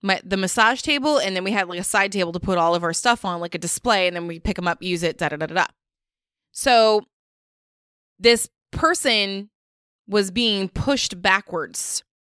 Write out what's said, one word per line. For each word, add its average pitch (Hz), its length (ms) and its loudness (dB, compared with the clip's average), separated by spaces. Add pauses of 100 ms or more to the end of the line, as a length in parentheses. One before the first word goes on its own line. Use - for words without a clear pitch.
my, 196 220 -2
the 190 140 -2
massage 220 440 2
table, 294 360 0
and 190 180 -2
then 185 80 -2
we 190 80 -2
had, 202 160 0
like, 175 120 -8
a 190 40 -6
side 196 280 0
table 185 220 -2
to 175 60 -4
put 185 180 0
all 170 180 4
of 175 80 -2
our 170 100 -2
stuff 233 320 0
on, 175 160 -4
like 170 140 -8
a 165 40 -6
display, 185 480 0
and 175 80 -2
then 170 120 -6
we 165 120 -10
pick 202 200 -4
'em 180 80 -2
up, 170 160 -4
use 175 200 -2
it, 165 140 -2
da, 156 120 -2
da, 147 80 -6
da, 156 100 -4
da, 156 80 -8
da. 180 100 2 (880)
So 220 500 4 (1200)
this 226 300 2 (220)
person 208 760 0 (600)
was 196 220 0
being 196 380 0
pushed - 520 -2
backwards, - 840 -2 (200)